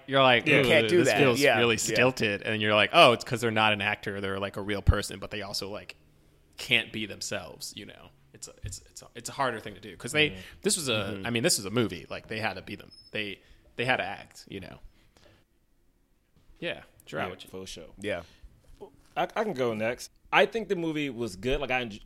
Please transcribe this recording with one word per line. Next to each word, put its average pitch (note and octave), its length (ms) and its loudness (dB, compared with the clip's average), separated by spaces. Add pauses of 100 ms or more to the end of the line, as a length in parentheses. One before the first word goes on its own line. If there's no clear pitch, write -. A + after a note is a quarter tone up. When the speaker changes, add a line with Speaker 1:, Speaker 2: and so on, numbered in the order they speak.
Speaker 1:
you're C3+ 140 4
like, B2+ 240 6
Speaker 2:
Yeah. D3 100 6
Speaker 1:
"Ooh, - 20 8
Speaker 3:
You - 60 4
can't D3+ 240 6
do F3 100 4
Speaker 1:
this - 100 6
Speaker 3:
that. - 100 4
Speaker 1:
feels C3 220 4
Speaker 3:
Yeah, C3 180 6
Speaker 1:
really A2+ 180 4
Speaker 3:
yeah. A2 180 -2
Speaker 1:
stilted," A2 480 2
and G#2+ 180 -2
you're G#2+ 140 2
like, G#2 180 4
"Oh, D3+ 200 10
it's A2+ 120 0
'cause A#2+ 160 -4
they're A2+ 120 0
not A2 200 4
an G#2 80 -2
actor, G#2 400 -4
they're, G2 200 -4
like, G2 160 -6
a G#2 60 -8
real G2 200 -4
person, G2+ 380 0
but G2 100 -10
they G#2+ 120 -8
also, G2 280 -8
like, F#2 240 -14 (640)
can't A#2 340 0
be G#2+ 140 -6
themselves," G2 720 -10
you G2+ 100 -14
know? - 240 -20 (240)
It's - 140 -18
a, - 40 -18 (120)
it's, - 260 -12
it's - 120 -20
a, - 120 -20
it's A#2+ 160 -14
a - 20 -14
harder A#2+ 280 -2
thing G#2 140 -12
to F#2 60 -18
do G2+ 160 -16
'cause - 160 -10
they, D3+ 180 4
Speaker 2:
Mm-hmm. - 100 -14 (220)
Speaker 1:
this G#3 140 2
was D3+ 120 -4
a, A#2+ 40 2 (220)
Speaker 3:
Mm-hmm. F#2+ 120 -8
Speaker 1:
I A#2+ 40 -2
mean, A#2 140 0
this - 120 4
was G#2+ 100 -6
a F#2+ 40 -6
movie. G2 400 0
Like, - 180 -10
they A2 100 -8
had G#2+ 180 -4
to F2+ 60 -14
be G#2 140 -10
them. - 140 -18 (220)
They, G#2 260 -6 (380)
they A#2+ 100 -2
had C3 120 2
to G2 60 -2
act, - 440 -12
you F#2+ 120 -12
know? - 180 -18 (1800)
Yeah. E3 220 -8 (260)
Gerard, D3+ 200 -6
Speaker 2:
Yeah, F#2 40 -8
Speaker 1:
what - 140 -16
you - 60 -20
Speaker 2:
for F#2+ 160 -12
sure. E2+ 180 -14 (160)
Speaker 3:
Yeah. G2 220 -6 (960)
Speaker 2:
I, D#3+ 80 0 (100)
I A3 100 -2
can G3+ 100 -4
go B2 200 0
next. A2+ 360 -4 (220)
I G#3 140 6
think G#3+ 220 -6
the G3 80 -2
movie D3+ 340 -4
was A2+ 260 -6
good. B2+ 240 -2
Like, C3 100 -4
I B2+ 140 0
enj-, G#2+ 220 -10